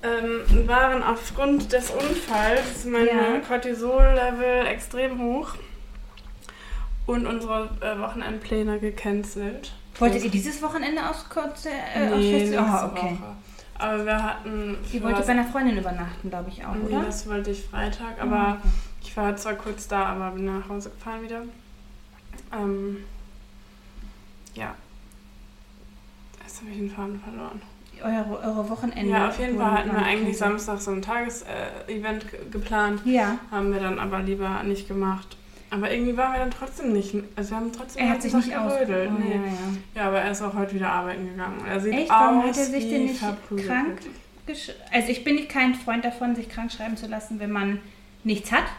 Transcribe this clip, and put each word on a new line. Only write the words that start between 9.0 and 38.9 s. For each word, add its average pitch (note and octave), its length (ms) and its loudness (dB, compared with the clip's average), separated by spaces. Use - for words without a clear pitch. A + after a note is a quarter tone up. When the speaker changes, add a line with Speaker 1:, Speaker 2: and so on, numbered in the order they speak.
Speaker 2:
Wolltet A#3 200 6
Speaker 1:
Das G#3 80 0
Speaker 2:
ihr G#3 40 2
dieses C#4+ 320 0
Wochenende D#4 460 -2
aufs - 200 -6
Konzer-, D4+ 420 -4
äh, A3 140 4
aufs G#3 100 4
Speaker 1:
Nee, G3+ 200 6
Speaker 2:
Festival? - 20 6
Speaker 1:
nächste G#3 200 2
Speaker 2:
Ah, G#3 320 4
okay. F3+ 200 -2
Speaker 1:
Woche. G3+ 240 -8
Aber G#3+ 260 0
wir G#3+ 180 2
hatten G#3+ 520 -4
Speaker 2:
Ihr A#3+ 80 -2
Speaker 1:
für - 40 -4
Speaker 2:
wolltet G#3 160 4
Speaker 1:
was G3+ 60 0
Speaker 2:
bei B3 60 4
einer A#3+ 140 4
Freundin B3+ 320 2
übernachten, F3 520 -4
glaub F3+ 180 -6
ich - 160 -12
auch, G#3 100 -4
Speaker 1:
Nee, G#3+ 220 0
Speaker 2:
oder? G#3 100 2
Speaker 1:
das G#3+ 220 -4
wollte G#3 220 -2
ich G3+ 140 -4
Freitag, - 540 -4
Speaker 2:
Ah, - 40 -6
Speaker 1:
aber G3+ 380 2
Speaker 2:
okay. - 80 4
Speaker 1:
ich - 140 -10
war G#3 200 0
zwar G#3+ 180 -4
kurz G#3 340 -8
da, G3 180 2
aber F#3+ 260 -4
bin F#3+ 140 -4
nach G3 220 -4
Hause G3+ 220 -8
gefahren A3+ 320 -10
wieder. A#3 200 -8
Ähm, G3+ 460 -2
ja. A2 200 -8
Jetzt - 160 -16
hab A3 100 -14
ich G3+ 60 -8
den G3+ 140 -4
Faden G3+ 300 -6
verloren. A3 400 -12
Speaker 2:
Eure, A3 420 -2
eure G#3+ 260 -2
Wochenende- A3+ 400 -2
Speaker 1:
Ja, G#3+ 180 4
auf A#3 120 -4
jeden B3 180 0
Fall G#3+ 140 4
hatten G#3 180 2
wir G#3+ 80 2
Speaker 2:
und G3+ 60 4
Speaker 1:
eigentlich G#3+ 340 2
Speaker 2:
Cancel. G#3 200 2
Speaker 1:
Samstag G3+ 220 -4
so G3+ 120 -4
ein F#3+ 100 -2
Tages-, A#3 400 -4
äh, - 40 -4
Event G#3+ 380 -4
ge-, - 100 -12
geplant. G#3 540 2
Speaker 2:
Ja. A#3+ 340 4
Speaker 1:
Haben G3+ 220 0
wir G3 80 0
dann F#3+ 180 -2
aber G3 220 -2
lieber F#3+ 420 -2
nicht G3 240 -2
gemacht. F#3+ 500 -2
Aber G3+ 220 -2
irgendwie A#3+ 240 0
waren C4 160 2
wir C4 80 0
dann B3+ 100 0
trotzdem C4 440 -4
nicht, G3 180 0
also G#3 140 -4
wir A3+ 80 -4
haben A#3 140 -4
trotzdem - 300 -10
Speaker 2:
Er A#3+ 40 4
Speaker 1:
den A#3 80 4
Speaker 2:
hat - 80 -2
sich A#3 100 0
Speaker 1:
ganzen A#3+ 160 6
Speaker 2:
nicht A#3+ 80 -4
Speaker 1:
Tag A3 100 0
Speaker 2:
aus- C4+ 120 2
Speaker 1:
gerödelt. G3+ 360 2